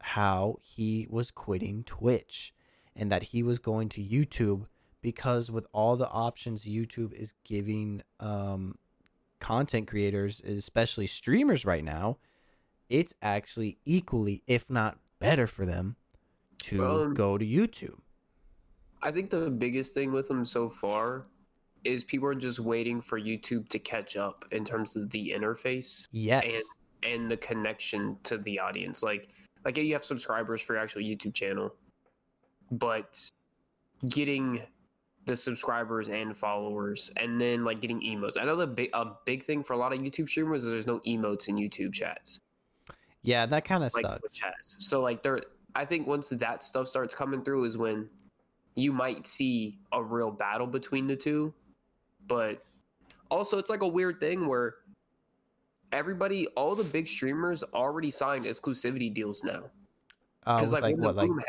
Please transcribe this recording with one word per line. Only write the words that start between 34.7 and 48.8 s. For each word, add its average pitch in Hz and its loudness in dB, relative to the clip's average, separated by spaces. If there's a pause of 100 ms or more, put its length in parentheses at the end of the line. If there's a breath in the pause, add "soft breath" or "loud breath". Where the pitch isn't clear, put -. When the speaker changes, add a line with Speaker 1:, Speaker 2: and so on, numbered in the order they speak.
Speaker 2:
the 127 0
subscribers 113 -2
and 107 -4
followers, 104 -2
and 117 0
then, 120 2
like, 113 0
getting 117 -2
emotes. 104 -2
I 113 0
know 156 2
the 175 2
big, 120 -2
a 113 0 (140)
big 131 -2
thing 147 0
for 127 -2
a 120 2
lot 123 2
of 131 0
YouTube 139 -2
streamers 156 0
is 117 0
there's 113 -2
no 120 2
emotes 107 0
in 104 2
YouTube 98 -2
chats. - -6 (800 loud breath)
Speaker 1:
Yeah, 120 4
that 151 2
kinda 170 2
Speaker 2:
Like 117 2
Speaker 1:
sucks. - -2
Speaker 2:
Twitch - -10
has. - -8
So, 135 2
like, 120 2
there, 135 2 (340)
I 143 0
think 151 0
once 143 0
that 117 -2
stuff 131 -2
starts 127 -2
coming 135 -2
through 139 2
is 113 -2
when 110 0 (640)
you 139 4